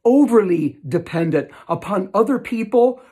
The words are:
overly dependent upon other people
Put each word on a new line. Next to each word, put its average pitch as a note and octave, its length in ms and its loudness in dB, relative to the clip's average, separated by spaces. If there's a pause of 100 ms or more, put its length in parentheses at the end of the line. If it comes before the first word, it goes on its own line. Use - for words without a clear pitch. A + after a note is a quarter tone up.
overly A3 800 2
dependent D#3+ 640 -4 (160)
upon F#3+ 480 -6
other A3+ 240 0
people A#3+ 640 -2 (120)